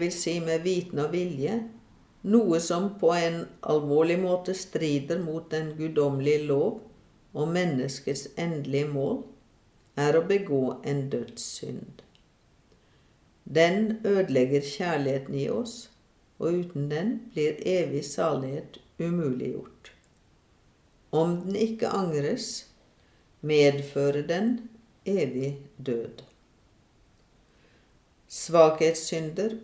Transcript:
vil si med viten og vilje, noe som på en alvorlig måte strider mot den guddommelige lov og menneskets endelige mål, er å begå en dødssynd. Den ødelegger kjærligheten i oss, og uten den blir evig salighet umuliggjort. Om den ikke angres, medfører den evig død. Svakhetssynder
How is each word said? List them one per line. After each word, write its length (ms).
vil 100
si 280
med 260
viten 340
og 140
vilje, 400
noe 360
som 300
på 140
en 240
alvorlig 600
måte 320
strider 720
mot 260
den 280
guddommelige 680
lov 380
og 200
menneskets 720
endelige 540
mål, 320
er 220
å 100
begå 340
en 240
dødssynd. 960
Den 580
ødelegger 600
kjærligheten 760
i 80
oss, 300
og 200
uten 320
den 240
blir 320
evig 400
salighet 720
umuliggjort. 960
Om 340
den 100
ikke 320
angres, 800
medfører 840
den 280
evig 480
død. 480
Svakhetssynder 1300